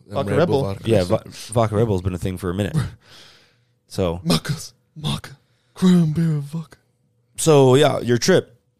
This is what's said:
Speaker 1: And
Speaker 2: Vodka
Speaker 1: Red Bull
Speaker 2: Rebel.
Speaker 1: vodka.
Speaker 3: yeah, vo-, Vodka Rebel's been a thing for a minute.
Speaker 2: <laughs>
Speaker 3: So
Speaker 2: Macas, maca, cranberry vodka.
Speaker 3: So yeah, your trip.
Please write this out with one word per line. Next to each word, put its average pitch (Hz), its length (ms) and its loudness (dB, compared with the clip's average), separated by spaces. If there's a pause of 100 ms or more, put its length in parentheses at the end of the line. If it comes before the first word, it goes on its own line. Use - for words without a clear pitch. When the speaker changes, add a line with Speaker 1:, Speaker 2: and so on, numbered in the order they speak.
Speaker 1:
And 101 80 -18
Speaker 2:
Vodka 139 240 -4
Speaker 1:
Red 170 100 2
Bull 139 140 0
Speaker 2:
Rebel. 98 140 -6
Speaker 1:
vodka. - 140 -8
Speaker 3:
yeah, 101 140 2
vo-, 95 240 -2
Vodka 110 480 -4
Rebel's 104 280 0
been 92 100 -4
a 90 60 -8
thing 92 180 -8
for 90 120 -6
a 87 60 -4
minute. 101 260 -4
Speaker 2:
<laughs> 107 40 -4 (1000)
Speaker 3:
So 90 360 -4
Speaker 2:
Macas, - 480 -4 (260)
maca, 147 340 -8 (420)
cranberry 165 640 2
vodka. 143 380 -12 (580)
Speaker 3:
So 139 400 6
yeah, 139 240 2
your 120 180 0
trip. - 380 0 (240)